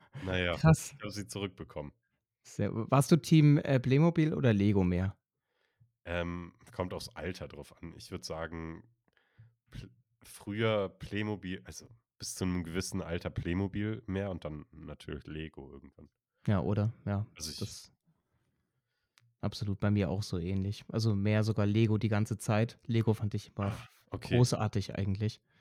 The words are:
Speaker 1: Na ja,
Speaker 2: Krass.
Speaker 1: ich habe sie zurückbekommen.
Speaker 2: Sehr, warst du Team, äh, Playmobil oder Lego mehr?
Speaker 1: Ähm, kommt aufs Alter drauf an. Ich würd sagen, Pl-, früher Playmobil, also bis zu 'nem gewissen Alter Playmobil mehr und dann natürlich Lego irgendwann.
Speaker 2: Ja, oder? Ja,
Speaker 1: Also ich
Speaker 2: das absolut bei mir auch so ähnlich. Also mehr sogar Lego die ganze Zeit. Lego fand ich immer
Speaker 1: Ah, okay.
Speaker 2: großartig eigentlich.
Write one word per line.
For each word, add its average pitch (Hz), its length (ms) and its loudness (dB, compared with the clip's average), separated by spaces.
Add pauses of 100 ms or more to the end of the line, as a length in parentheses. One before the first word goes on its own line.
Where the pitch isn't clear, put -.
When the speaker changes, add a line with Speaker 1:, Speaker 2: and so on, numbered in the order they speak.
(220)
Speaker 1:
Na 92 180 -2
ja, 87 160 0
Speaker 2:
Krass. - 420 4
Speaker 1:
ich - 40 -20
habe 104 100 -8
sie 95 160 -8
zurückbekommen. 92 640 -8 (520)
Speaker 2:
Sehr, - 300 -4
warst 127 380 2
du 175 60 8
Team, 147 400 8
äh, 135 240 2
Playmobil 156 520 4
oder 131 200 4
Lego 101 320 4
mehr? 90 320 2 (920)
Speaker 1:
Ähm, 87 460 -4 (180)
kommt 90 220 -4
aufs 85 160 -8
Alter 87 380 -10
drauf - 340 -16
an. 82 160 -12
Ich - 140 -16
würd 90 120 -8
sagen, 82 600 -8 (880)
Pl-, - 180 -16 (320)
früher 107 680 0
Playmobil, 98 760 -6
also - 220 -16 (320)
bis - 160 -12
zu 95 100 -2
'nem 90 180 0
gewissen 92 380 -6
Alter 85 300 -6
Playmobil 98 720 -4
mehr 98 240 -4
und 87 160 -8
dann 76 260 -10
natürlich 76 540 -12
Lego 78 460 -12
irgendwann. 69 380 -20 (380)
Speaker 2:
Ja, 104 140 4
oder? 104 320 0 (120)
Ja, 101 200 -2 (100)
Speaker 1:
Also 78 140 -12
ich 76 80 -12
Speaker 2:
das - 340 -12 (1500)
absolut 101 380 -4
bei 104 120 2
mir 101 180 2
auch 98 140 -2
so - 140 -6
ähnlich. 95 540 -4
Also 110 240 2
mehr 107 280 2
sogar 107 220 0
Lego 107 320 4
die 104 120 0
ganze 107 280 0
Zeit. 110 480 0
Lego 113 280 2
fand 107 200 -4
ich - 220 -6
immer 101 160 -2
Speaker 1:
Ah, - 160 -10 (240)
okay. - 260 0
Speaker 2:
großartig 110 580 2
eigentlich. 101 460 -2 (200)